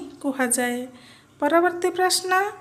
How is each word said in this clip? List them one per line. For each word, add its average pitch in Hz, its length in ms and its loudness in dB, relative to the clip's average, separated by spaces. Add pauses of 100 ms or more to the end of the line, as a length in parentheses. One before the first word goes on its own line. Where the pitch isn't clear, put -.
(220)
କୁହାଯାଏ। 254 680 -2 (520)
ପରବର୍ତ୍ତୀ 349 500 2
ପ୍ରଶ୍ନ, 370 420 0 (300)